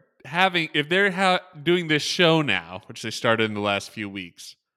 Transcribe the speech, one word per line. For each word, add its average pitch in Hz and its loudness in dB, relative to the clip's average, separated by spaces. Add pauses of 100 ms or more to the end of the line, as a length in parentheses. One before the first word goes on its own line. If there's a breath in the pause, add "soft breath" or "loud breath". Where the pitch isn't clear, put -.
(260)
having, 170 0
if 147 0
they're 196 2
ha-, 180 0 (200)
doing 170 0
this 151 2
show 160 4
now, 92 -4
which - -16
they 110 -6
started 113 2
in 107 0
the 104 -4
last 101 0
few 107 -8
weeks, 95 -14 (220)